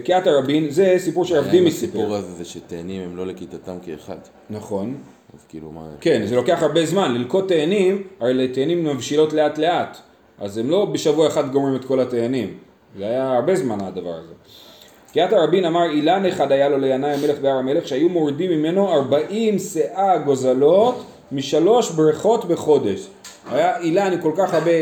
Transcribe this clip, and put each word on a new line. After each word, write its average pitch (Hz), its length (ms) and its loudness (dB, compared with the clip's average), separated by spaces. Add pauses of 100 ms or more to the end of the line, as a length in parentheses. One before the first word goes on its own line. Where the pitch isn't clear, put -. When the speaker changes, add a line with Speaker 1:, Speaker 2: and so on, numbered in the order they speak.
Speaker 1:
קיאת 180 220 2
הרבין, 147 440 2
זה 185 280 4
סיפור 170 260 -2
של 175 100 -2
Speaker 2:
אה, 151 60 4
Speaker 1:
עבדים 170 260 4
Speaker 2:
הסיפור 110 360 -2
Speaker 1:
מסיפר. 104 140 -2
Speaker 2:
הזה 92 160 -6
זה 85 120 -12
שתאנים 90 580 -10
הם 90 140 -10
לא 92 100 -8
לכיתתם 92 500 -12 (100)
כאחד. 82 300 -12 (340)
Speaker 1:
נכון. 107 440 -6 (400)
Speaker 2:
אז 71 140 -20
כאילו 78 220 -16
מה 80 100 -16 (200)
Speaker 1:
כן, 139 260 2
זה 117 100 0
לוקח 170 260 2
הרבה 156 240 2
זמן, 160 280 0
ללקוט 185 340 -2
תאנים, 185 540 2 (180)
הרי 127 140 2
לתאנים 131 500 0
מבשילות 147 480 0
לאט 151 260 0
לאט, 156 380 -2 (440)
אז 101 180 -8
הם 117 120 -2
לא 196 140 2
בשבוע 156 420 0
אחד 143 260 -2
גומרים 139 240 0
את 123 80 -8
כל 131 160 0
התאנים, 120 540 -2 (440)
זה 95 80 -8
היה 131 300 -2
הרבה 165 200 2
זמן 107 240 -4
הדבר 87 340 -8
הזה. 82 180 -16 (800)
קיאת 160 200 2
הרבין 180 320 4
אמר, 170 260 2
אילן 160 360 2
אחד 156 260 0
היה 139 160 4
לו 143 100 2
לינאי 135 320 0
המלך 143 280 0
בהר 135 180 0
המלך, 131 320 -2
שהיו 143 200 2
מורידים 165 420 0
ממנו 170 440 0
ארבעים 156 640 0
שאה 175 600 0
גוזלות 143 840 2 (280)
משלוש 165 580 2
בריכות 160 540 2
בחודש. 139 640 0 (440)
היה 165 300 0
אילן 180 320 0
עם 170 80 -2
כל 156 160 0
כך 185 180 0
הרבה 160 160 2 (120)